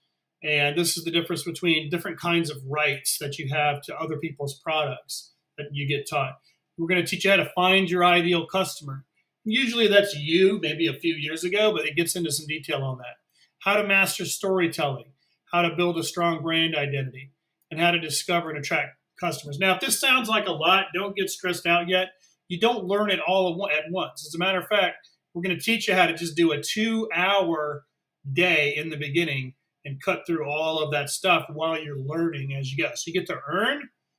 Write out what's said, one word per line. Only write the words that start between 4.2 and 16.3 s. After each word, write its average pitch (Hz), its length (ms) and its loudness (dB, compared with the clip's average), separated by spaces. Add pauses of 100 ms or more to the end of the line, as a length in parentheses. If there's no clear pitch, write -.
products - 720 -6 (240)
that 143 160 -10
you 143 120 -6
get 143 240 -4
taught. 135 300 -4 (380)
We're 165 100 -4
gonna 175 180 2
teach 185 200 -4
you 196 60 4
how 202 40 6
to 151 180 0
find 185 360 4
your 175 160 4
ideal 175 400 4
customer. 143 580 -4 (400)
Usually 226 460 2
that's 202 260 6
you, 170 460 4
maybe 156 260 0
a 139 60 0
few 165 200 -2
years 156 300 -6
ago, 202 300 2
but 151 120 -2
it 143 120 -6
gets 170 180 2
into 170 160 -2
some 151 160 -4
detail 147 360 -4
on 131 160 -6
that. 123 180 -16 (400)
How 202 180 2
to 208 100 2
master 196 380 2
storytelling, 165 880 0 (400)
how 175 100 4
to 160 140 2
build 175 220 2
a 160 60 -2
strong 170 380 0